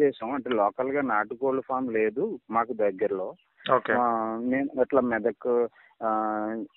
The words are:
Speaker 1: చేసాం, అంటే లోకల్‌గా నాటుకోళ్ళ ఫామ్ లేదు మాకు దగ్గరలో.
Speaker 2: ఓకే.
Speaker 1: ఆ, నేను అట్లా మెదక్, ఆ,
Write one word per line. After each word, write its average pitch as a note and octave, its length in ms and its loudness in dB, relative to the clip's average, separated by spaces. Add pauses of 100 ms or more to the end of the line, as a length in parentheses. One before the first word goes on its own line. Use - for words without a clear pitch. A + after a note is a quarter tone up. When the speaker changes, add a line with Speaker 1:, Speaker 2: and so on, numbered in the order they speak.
Speaker 1:
చేసాం, B2+ 300 0
అంటే C3 180 -4
లోకల్‌గా B2+ 520 0
నాటుకోళ్ళ B2 600 0
ఫామ్ B2+ 320 -4
లేదు A#2 460 0 (120)
మాకు A#2 220 0
దగ్గరలో. G2+ 640 -2 (400)
Speaker 2:
ఓకే. A#2 180 2
Speaker 1:
ఆ, A2+ 480 0
నేను C3 400 0
అట్లా B2+ 200 2
మెదక్, A#2+ 640 0 (360)
ఆ, A2 60 0 (680)